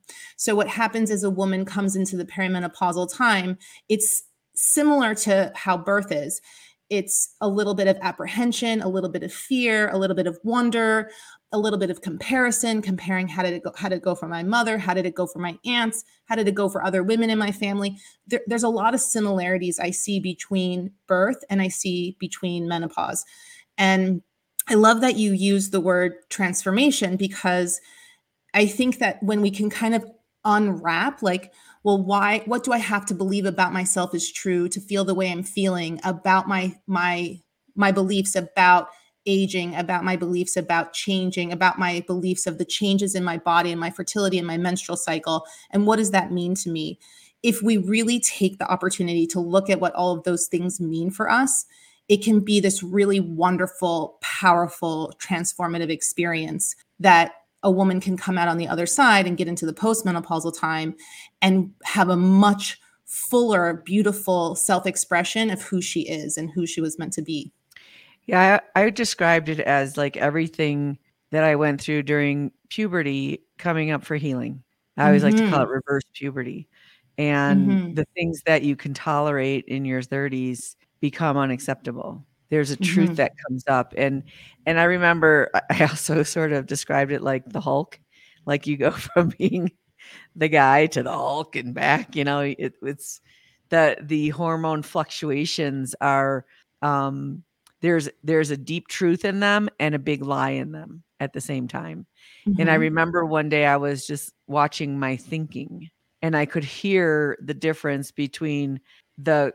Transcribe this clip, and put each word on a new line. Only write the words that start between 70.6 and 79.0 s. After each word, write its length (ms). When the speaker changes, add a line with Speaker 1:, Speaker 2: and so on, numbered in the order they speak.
Speaker 2:
that 120
I 120
went 260
through 220
during 480
puberty 720
coming 340
up 120
for 120
healing. 480
I 80
always 180
like 120
to 140
call 120
it 40
Speaker 1:
Mm-hmm. 80
Speaker 2:
reverse 400
puberty. 540
And 480
Speaker 1:
Mm-hmm. 280
Speaker 2:
the 100
things 300
that 180
you 120
can 180
tolerate 720